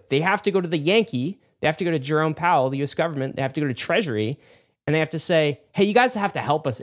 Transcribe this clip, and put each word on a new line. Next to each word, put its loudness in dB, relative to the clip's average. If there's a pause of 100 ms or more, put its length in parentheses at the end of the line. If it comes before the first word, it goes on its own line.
They 0
have 0
to 0
go 0
to -4
the -2
Yankee, 0 (220)
they 0
have -2
to -4
go 0
to 0
Jerome 0
Powell, 2
the -4
U -2
S -4
government, -4
they -4
have -4
to -4
go -2
to -2
Treasury, -2 (460)
and 0
they 2
have 0
to -6
say, 2 (120)
"Hey, 4
you 0
guys 4
have -2
to -6
help 0
us. -4